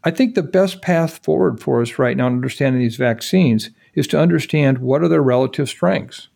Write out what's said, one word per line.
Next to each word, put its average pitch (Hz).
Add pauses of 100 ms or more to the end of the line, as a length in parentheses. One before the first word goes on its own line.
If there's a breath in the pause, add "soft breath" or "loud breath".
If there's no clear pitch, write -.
I 170
think 233
the 190
best 185
path 165
forward 131
for 127
us 117
right 123
now 127
in 123
understanding 127
these 117
vaccines 123 (240 soft breath)
is 147
to 151
understand 151
what 135
are 175
their 160
relative 127
strengths. -